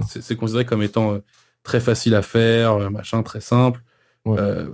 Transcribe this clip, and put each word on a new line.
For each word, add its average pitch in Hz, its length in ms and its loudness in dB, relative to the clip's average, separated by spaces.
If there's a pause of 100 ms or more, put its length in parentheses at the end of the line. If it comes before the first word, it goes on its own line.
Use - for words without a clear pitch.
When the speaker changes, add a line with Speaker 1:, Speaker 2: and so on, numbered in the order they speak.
Speaker 1:
c'est, - 160 -12
c'est 113 140 -6
considéré 113 260 -2
comme 117 180 -2
étant, 107 300 0
euh, 101 60 -2 (460)
très 120 180 0
facile 117 340 2
à 101 60 4
faire, 113 540 2
euh, 101 140 -2
machin, 107 320 -4
très 113 200 -10
simple. 123 400 2 (420)
Speaker 2:
Ouais. 110 160 0
Speaker 1:
Euh, 101 340 -2